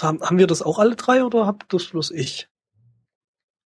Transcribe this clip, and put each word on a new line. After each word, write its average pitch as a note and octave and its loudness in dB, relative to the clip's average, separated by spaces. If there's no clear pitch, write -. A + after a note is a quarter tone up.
haben, D#3 -2
haben F3+ 0
wir F#3 6
das E3 -2
auch D#3 -2
alle A3+ 4
drei B3+ 2
oder A#3 0
hab G3+ -4
das F3 -2
bloß D#3 -6
ich? - -8